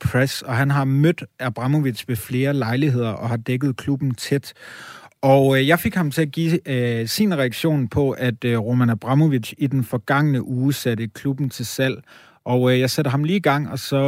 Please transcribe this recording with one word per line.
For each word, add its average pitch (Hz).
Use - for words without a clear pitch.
Press, -
og 117
han 139
har 139
mødt 143
Abramovich 127
ved 123
flere 131
lejligheder 123
og -
har 120
dækket 127
klubben 139
tæt. -
Og, 135
øh, 135
jeg 170
fik -
ham 165
til 160
at 143
give, 165
øh, 117
sin 185
reaktion 135
på, 143
at, 123
øh, 117
Roman 120
Abramovich 131
i 147
den 131
forgangne 139
uge 127
satte 113
klubben 135
til 117
salg. 131
Og, 127
øh, 127
jeg 127
sætter -
ham 143
lige 180
i 175
gang, 143
og 123
så, 139